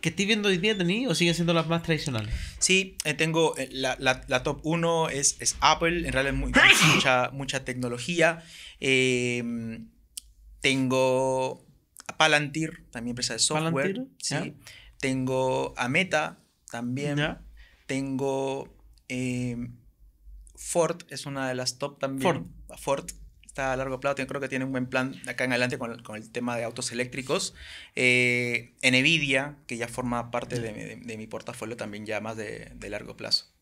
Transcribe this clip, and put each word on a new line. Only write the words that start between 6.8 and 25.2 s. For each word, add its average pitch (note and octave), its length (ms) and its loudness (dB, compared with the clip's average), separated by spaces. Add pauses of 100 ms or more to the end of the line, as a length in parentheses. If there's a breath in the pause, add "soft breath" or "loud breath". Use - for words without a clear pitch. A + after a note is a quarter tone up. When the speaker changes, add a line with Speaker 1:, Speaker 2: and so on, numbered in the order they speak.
Speaker 2:
mucha, B2+ 360 4
mucha C3+ 340 -4
tecnología. C3 760 0 (380 loud breath)
Em, A#2+ 1080 0 (720)
tengo C3 1040 2 (400)
a - 100 -14
Palantir, D#3 760 2
también A#2+ 220 -6
empresa A#2+ 200 -4
de A2+ 80 -6
software, D#3 540 2
Speaker 1:
Palantir, B3+ 240 -8
Speaker 2:
sí. - 160 -4
Speaker 1:
ya. D3 180 -4 (480 loud breath)
Speaker 2:
Tengo C3 760 0
a B2 120 -2
Meta, D#3+ 500 0 (320)
también. B2+ 480 -4
Speaker 1:
Ya. D3+ 240 -2 (440 soft breath)
Speaker 2:
Tengo, C3+ 880 -2 (340)
em, B2 680 -4 (800)
Ford E3 540 0
es C3+ 180 -10
una C#3 220 -4
de B2+ 60 -2
las B2 240 -4
top C#3+ 200 -6
también. C3+ 240 -2
Speaker 1:
Ford. - 560 -2
Speaker 2:
Ford - 320 -2 (340)
está C3+ 280 -4
a B2+ 40 0
largo C3 240 -4
plazo, C#3 260 0
creo C3+ 140 -6
que C3+ 80 -4
tiene C3 160 -2
un C3+ 80 -4
buen B2+ 140 -2
plan C3 380 -2